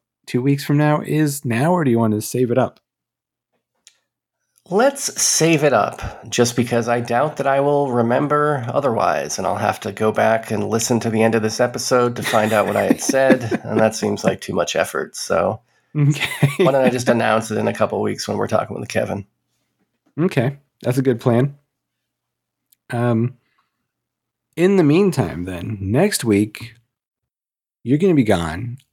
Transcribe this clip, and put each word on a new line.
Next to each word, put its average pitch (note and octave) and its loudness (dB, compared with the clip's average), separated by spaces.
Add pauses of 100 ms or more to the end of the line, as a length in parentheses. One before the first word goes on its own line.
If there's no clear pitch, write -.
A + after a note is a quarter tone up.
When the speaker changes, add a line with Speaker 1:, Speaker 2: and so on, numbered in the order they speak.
(260)
Speaker 1:
two B2 -2
weeks C#3 0
from D3 0
now D3+ 2
is D3 -2
now, B2+ 0
or F3 0
do C3 4
you A#2 4
want A2+ 2
to G#2+ -2
save B2 -2
it A#2+ 0
up? - 0 (1900)
Speaker 2:
Let's C4 0
save D#3 2
it C#3+ 2
up, G#2 0 (280)
just A#2+ 2
because A#2 0
I A#2+ 0
doubt A#2+ -2
that C3+ -2
I C#3 2
will C#3+ 2
remember C#3 0
otherwise, F2+ 0
and F#2+ -4
I'll F2 -2
have G#2 -2
to G#2 -8
go G#2+ 0
back A2 0
and G2+ -4
listen A2+ 0
to A#2 -4
the A2 2
end A2+ 4
of A2 0
this A2 -4
episode B2 0
to A#2+ -8
find A2 0
out G#2 4
what G2+ -2
I G2+ 0
had - 0
said, C3 0
Speaker 1:
<laughs> - -14
Speaker 2:
and A2 -2
that A2 2
seems G#2 -4
like - -2
too G2+ -8
much E2+ -2
effort. D2+ -4
So F#2 -2 (360)
Speaker 1:
Okay. C#3+ 0 (160)
Speaker 2:
why D3 4
don't C3+ 4
I B2+ 4
just A#2+ -2
announce A2+ 0
it G#2+ -4
in G#2+ -2
a G2+ -2
couple G#2 -2
of G2+ -2
weeks G#2 -6
when G2+ -4
we're G#2 -4
talking - -4
with - -10
Kevin? G2+ -4 (880)
Speaker 1:
Okay, C#3+ 0 (240)
that's B2 -2
a C3+ 2
good B2 0
plan. B2+ 2 (1300)
Um, A#2+ 0 (1160)
in F#3+ 4
the F3+ 6
meantime, C#3+ 2
then, G2 -8
next C3 0
week, G#2+ 0 (1080)
you're C3+ 2
gonna F#3 4
be C#3 6
gone. G2+ -2 (140)